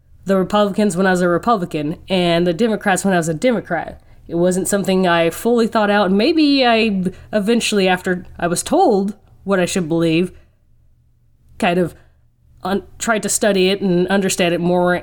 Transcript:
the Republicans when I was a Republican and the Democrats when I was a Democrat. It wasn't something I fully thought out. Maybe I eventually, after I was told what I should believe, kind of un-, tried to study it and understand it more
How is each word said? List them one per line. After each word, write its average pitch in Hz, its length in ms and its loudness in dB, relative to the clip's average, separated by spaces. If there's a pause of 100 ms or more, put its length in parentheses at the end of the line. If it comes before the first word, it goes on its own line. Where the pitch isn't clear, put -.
(260)
the 196 100 0
Republicans 202 640 0
when 190 80 2
I 190 60 4
was 180 100 0
a 180 60 2
Republican 170 800 -2
and 175 380 2
the 175 60 2
Democrats 202 520 0
when 196 80 2
I 180 40 2
was 165 120 0
a 160 60 -2
Democrat. 180 640 -4 (260)
It - 80 -8
wasn't 180 320 0
something 190 380 0
I 170 240 2
fully 233 380 0
thought 208 240 0
out. 202 200 2
Maybe 277 540 2
I 220 380 2 (280)
eventually, 208 560 0
after 180 380 -2 (140)
I 175 80 -2
was 170 160 -4
told 214 520 2 (280)
what 190 160 0
I 180 60 2
should 175 220 -4
believe, 165 480 0 (1200)
kind 180 180 0
of 180 160 -2 (680)
un-, 196 240 -4 (100)
tried 220 240 -2
to 202 80 -6
study 190 400 2
it 196 100 -2
and 180 280 0
understand 190 480 0
it 170 60 -4
more 180 420 2